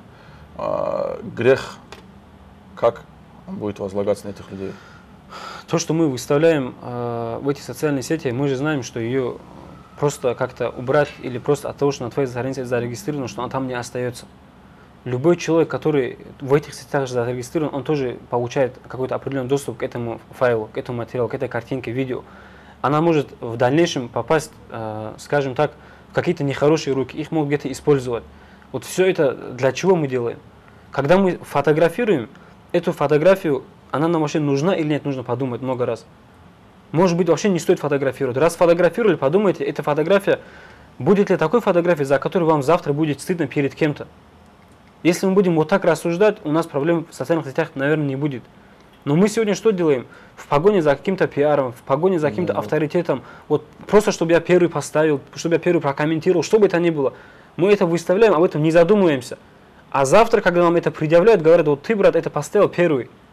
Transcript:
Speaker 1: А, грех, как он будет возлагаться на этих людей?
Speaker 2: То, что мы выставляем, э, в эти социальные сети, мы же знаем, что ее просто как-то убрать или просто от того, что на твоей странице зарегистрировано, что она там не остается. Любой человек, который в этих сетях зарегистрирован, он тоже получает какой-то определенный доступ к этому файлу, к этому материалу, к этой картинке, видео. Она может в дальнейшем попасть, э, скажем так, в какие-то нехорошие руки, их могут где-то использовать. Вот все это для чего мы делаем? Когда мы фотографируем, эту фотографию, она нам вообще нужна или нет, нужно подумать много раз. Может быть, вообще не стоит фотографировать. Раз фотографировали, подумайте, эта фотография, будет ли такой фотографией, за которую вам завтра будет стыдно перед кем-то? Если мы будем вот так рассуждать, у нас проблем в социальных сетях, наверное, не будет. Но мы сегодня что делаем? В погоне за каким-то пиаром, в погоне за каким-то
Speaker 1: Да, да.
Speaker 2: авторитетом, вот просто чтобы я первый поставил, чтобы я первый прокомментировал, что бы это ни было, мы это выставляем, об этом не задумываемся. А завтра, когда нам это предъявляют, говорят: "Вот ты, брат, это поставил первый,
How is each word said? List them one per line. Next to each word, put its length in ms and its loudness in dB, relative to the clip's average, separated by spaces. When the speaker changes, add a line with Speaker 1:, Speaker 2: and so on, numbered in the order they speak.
Speaker 1:
А, 640 -4
грех, 540 0
как 280 0
он 100 -12
будет 220 -6
возлагаться 480 -4
на 40 -10
этих 200 -18
людей? 220 -10
Speaker 2:
То, 100 -2
что 160 -4
мы 140 2
выставляем, 720 0
э, 580 -6
в 80 -4
эти 120 -4
социальные 420 -4
сети, 260 -4
мы 200 -2
же 80 -2
знаем, 260 -2
что 160 -12
ее 400 -4
просто 360 -2
как-то 360 -4
убрать 380 0
или 160 -8
просто 320 -2
от 60 -14
того, 140 0
что 140 -8
на 60 -8
твоей 180 -2
странице 360 -8
зарегистрировано, 640 -6
что 140 -10
она 80 -8
там 160 -4
не 80 -8
остается. 520 -8
Любой 320 2
человек, 340 0
который 480 -2
в 120 -2
этих 220 0
сетях 340 -4
зарегистрирован, 680 -4
он 100 -6
тоже 340 -2
получает 480 -2
какой-то 260 -6
определенный 340 -6
доступ 300 -4
к 40 -8
этому 380 -8
файлу, 420 0
к 40 -12
этому 220 -8
материалу, 300 -4
к 60 -6
этой 140 -6
картинке, 440 -8
видео. 300 -6
Она 180 2
может 280 2
в 160 -8
дальнейшем 520 0
попасть, 420 -2
э, 480 -10
скажем 360 -2
так, 180 0
в 40 -20
какие-то 300 -2
нехорошие 500 0
руки, 220 -4
их 140 -10
могут 180 0
где-то 240 -4
использовать. 520 0
Вот 120 -8
все 220 0
это 260 2
для 400 -2
чего 240 2
мы 120 -2
делаем? 300 -4
Когда 280 2
мы 200 2
фотографируем, 880 0
эту 200 0
фотографию, 720 2
она 160 2
нам 120 2
вообще 200 -2
нужна 340 2
или 140 -2
нет, 160 -2
нужно 180 -4
подумать 400 -4
много 240 -2
раз. 180 -6
Может 240 4
быть, 120 0
вообще 200 2
не 100 2
стоит 220 0
фотографировать. 560 -2
Раз 200 4
фотографировали, 600 4
подумайте, 480 2
эта 180 -4
фотография, 580 2
будет 320 4
ли 60 4
такой 240 2
фотографией, 460 2
за 120 2
которую 300 0
вам 140 2
завтра 300 2
будет 280 -2
стыдно 260 -4
перед 280 -4
кем-то? 320 -4
Если 240 0
мы 60 2
будем 240 2
вот 120 0
так 160 0
рассуждать, 600 0
у 80 -4
нас 140 0
проблем 440 -2
в 40 -20
социальных 320 -2
сетях, 280 -4
наверное, 320 0
не 100 -4
будет. 260 -6
Но 100 0
мы 140 4
сегодня 260 0
что 160 2
делаем? 360 0
В 100 -20
погоне 360 4
за 140 2
каким-то 320 -2
пиаром, 440 0
в 100 -20
погоне 360 2
за 120 0
каким-то 220 -2
Speaker 1:
Да, 80 -2
да. 40 -8
Speaker 2:
авторитетом, 580 -2
вот 160 0
просто 240 4
чтобы 220 0
я 80 6
первый 280 4
поставил, 520 0
чтобы 220 -2
я 20 -2
первый 220 0
прокомментировал, 600 0
что 160 2
бы 80 6
это 140 0
ни 100 2
было, 240 -2
мы 160 4
это 140 2
выставляем, 480 2
об 80 4
этом 200 0
не 80 2
задумываемся. 680 4
А 140 2
завтра, 360 4
когда 220 2
нам 140 4
это 140 0
предъявляют, 520 4
говорят: 260 6
"Вот 140 0
ты, 120 -2
брат, 220 4
это 140 -2
поставил 380 0
первый, 400 0